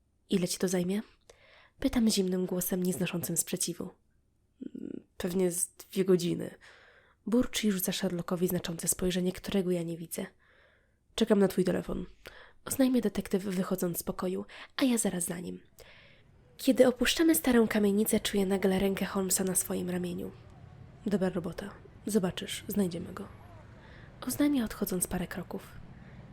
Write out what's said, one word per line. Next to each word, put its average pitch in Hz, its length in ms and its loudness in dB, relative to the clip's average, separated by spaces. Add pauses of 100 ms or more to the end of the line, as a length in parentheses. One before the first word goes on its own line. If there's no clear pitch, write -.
(300)
„Ile 180 180 2
ci - 100 -4
to 185 100 0
zajmie?” 185 340 0 (800)
pytam 240 300 4
zimnym 185 360 2
głosem, 180 360 -2
nieznoszącym 175 540 -2
sprzeciwu. - 540 -4 (1300)
„Pewnie 180 360 0
z - 140 -4
dwie - 380 -4
godziny”, 175 500 2 (720)
burczy 233 400 2
i 208 60 4
rzuca 185 200 -2
Sherlockowi 175 560 -2
znaczące 175 400 -4
spojrzenie, 180 440 0
którego 180 380 -2
ja 170 120 0
nie 165 140 -6
widzę. 170 300 -8 (880)
„Czekam 214 240 4
na 196 100 6
twój 185 160 0
telefon”, - 420 -2 (580)
oznajmia 254 360 2
detektyw, 202 420 -2
wychodząc 185 560 -2
z - 40 -6
pokoju, 190 420 -6 (320)
a 285 80 2
ja 240 140 4
zaraz 180 260 -2
za 175 160 -6
nim. 180 200 -10 (960)
Kiedy 254 320 6
opuszczamy 320 460 4
starą 233 340 4
kamienicę, 208 520 4
czuję 196 260 0
nagle 190 320 2
rękę 196 260 0
Holmesa 190 400 0
na 185 100 0
swoim 180 360 -2
ramieniu. 180 400 -6 (760)
„Dobra 190 220 2
robota. 175 420 -4 (360)
Zobaczysz, 196 600 -2
znajdziemy 180 440 -2
go”, - 160 -14 (1000)
oznajmia, 285 380 2
odchodząc 190 420 -2
parę 180 200 -4
kroków. - 460 -10 (600)